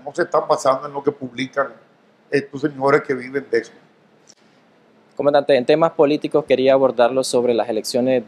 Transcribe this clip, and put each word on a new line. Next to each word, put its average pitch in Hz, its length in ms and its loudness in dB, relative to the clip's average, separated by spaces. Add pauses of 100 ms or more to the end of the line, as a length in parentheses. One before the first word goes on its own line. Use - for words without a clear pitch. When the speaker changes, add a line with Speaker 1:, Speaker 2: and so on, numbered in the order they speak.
Speaker 1:
No 139 100 -16
se 180 100 -4
están 156 260 -2
basando 139 380 0
en 139 60 -14
lo 143 80 -8
que 143 100 -2
publican 131 580 -8 (600)
estos 139 320 -4
señores 139 420 0
que 139 100 -6
viven 131 360 -8
de 117 100 0
eso. - 120 -10 (1400)
Speaker 2:
Comandante, 143 400 2
en 123 100 0
temas 160 280 2
políticos 147 520 0
quería 131 280 4
abordarlo 127 500 2
sobre 123 300 0
las 110 160 0
elecciones 127 580 -2